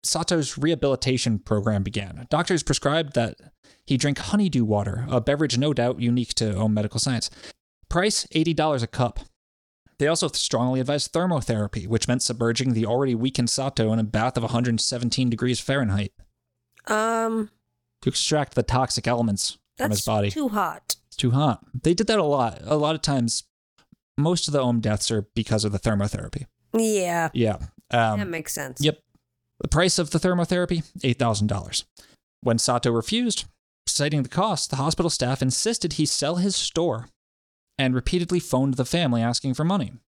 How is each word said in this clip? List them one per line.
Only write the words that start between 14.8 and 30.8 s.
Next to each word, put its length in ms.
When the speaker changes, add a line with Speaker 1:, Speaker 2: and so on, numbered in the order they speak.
Speaker 1:
seventeen 480
degrees 300
Fahrenheit. 520
Speaker 2:
Um, 640
Speaker 1:
To 80
extract 460
the 80
toxic 440
elements 500
from 140
his 80
Speaker 2:
that's 60
Speaker 1:
body. 260
Speaker 2:
too 180
hot. 480
Speaker 1:
It's 80
too 160
hot. 320
They 100
did 140
that 120
a 40
lot. 420
A 100
lot 200
of 60
times, 420
most 300
of 40
the 80
Ohm 220
deaths 300
are 100
because 280
of 80
the 80
thermotherapy. 680
Speaker 2:
Yeah. 600
Speaker 1:
Yeah. 240
Um, 280
Speaker 2:
That 80
makes 240
sense. 300
Speaker 1:
Yep. 180
The 80
price 300
of 100
the 100
thermotherapy, 640